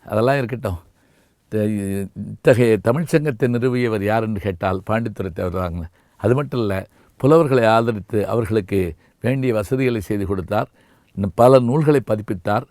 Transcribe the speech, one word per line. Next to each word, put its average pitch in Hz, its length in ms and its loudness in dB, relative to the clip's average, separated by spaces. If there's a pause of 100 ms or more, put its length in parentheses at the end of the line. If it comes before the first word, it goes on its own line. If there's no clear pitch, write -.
அதெல்லாம் 120 320 0
இருக்கட்டும். 117 400 -6 (760)
த-, 107 140 0 (580)
இத்தகைய 113 600 4
தமிழ்ச்சங்கத்தை 147 640 -2
நிறுவியவர் 120 560 -2
யார் 110 240 0
என்று 104 140 -4
கேட்டால் 92 440 -4
பாண்டித்துரை 107 480 -4
தேவர் 92 280 -4
தாங்க. 85 220 -6 (360)
அது 113 160 2
மட்டும் 135 240 -4
இல்ல, 101 160 -2 (440)
புலவர்களை 135 460 4
ஆதரித்து 113 640 2
அவர்களுக்கு 107 520 -2 (440)
வேண்டிய 127 300 0
வசதிகளை 120 480 0
செய்து 101 240 -4
கொடுத்தார். 95 440 -4 (480)
இன்னும் 196 180 -4
பல 127 240 8
நூல்களை 139 480 2
பதிப்பித்தார், 107 640 -4